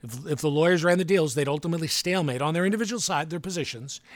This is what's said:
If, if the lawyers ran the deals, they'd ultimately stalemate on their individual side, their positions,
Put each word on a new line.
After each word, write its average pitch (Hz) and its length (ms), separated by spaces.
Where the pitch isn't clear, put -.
If, 123 240
if 151 140
the 156 80
lawyers 160 340
ran 175 140
the 185 80
deals, 160 300
they'd 143 120
ultimately 160 400
stalemate 156 540
on 156 120
their 175 120
individual 214 340
side, 160 300
their 170 100
positions, 139 640